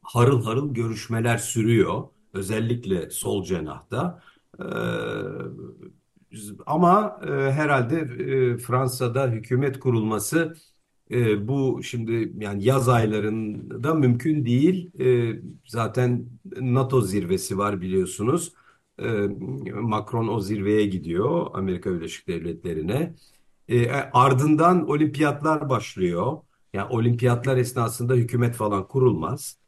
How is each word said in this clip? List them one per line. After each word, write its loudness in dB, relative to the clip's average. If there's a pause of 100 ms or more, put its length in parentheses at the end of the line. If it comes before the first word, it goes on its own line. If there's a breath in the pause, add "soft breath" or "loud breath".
harıl 4
harıl -2
görüşmeler -2
sürüyor. 2 (300)
Özellikle -2
sol -4
cenahta. -6 (380 loud breath)
Ee, -12 (2000)
ama, 4
e, -6 (240)
herhalde, 2
e, 0
Fransa'da 0
hükümet -2
kurulması, 0 (560 loud breath)
e, 2
bu 0
şimdi -4
yani -6
yaz 4
aylarında 0
mümkün 2
değil. 2
E, 2 (260)
zaten 0 (340)
nato 2
zirvesi -2
var 0
biliyorsunuz. -2 (440 soft breath)
E, -6 (680)
Macron -4
o -2
zirveye 0
gidiyor, -2
Amerika -4
Birleşik -10
Devletleri'ne. -4 (540 soft breath)
E, 2
e, 0
ardından 6
olimpiyatlar 0
başlıyor. -2 (340)
Yani -4
olimpiyatlar 2
esnasında 0
hükümet 2
falan -2
kurulmaz. 0